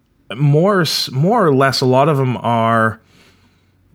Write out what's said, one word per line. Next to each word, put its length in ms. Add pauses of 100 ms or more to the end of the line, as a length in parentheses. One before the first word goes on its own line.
(340)
more, 480
s-, 280
more 360
or 80
less, 280
a 40
lot 220
of 80
them 220
are, 600 (960)